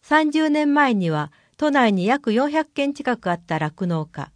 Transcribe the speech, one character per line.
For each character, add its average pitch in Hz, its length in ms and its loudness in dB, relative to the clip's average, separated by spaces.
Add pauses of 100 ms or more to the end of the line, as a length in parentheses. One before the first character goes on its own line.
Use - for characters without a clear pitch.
三 302 300 2
十 311 180 0
年 294 240 2
前 277 220 2
に 180 160 0
は 151 200 -4 (280)
都 302 120 0
内 247 220 4
に 185 140 0
約 247 260 0
四 269 180 0
百 311 220 -2
軒 285 220 -4
近 254 240 -4
く - 120 -6
あ 175 40 0
っ 175 100 -10
た 160 140 -4
酪 156 280 -4
農 160 200 -4
家。 143 300 -14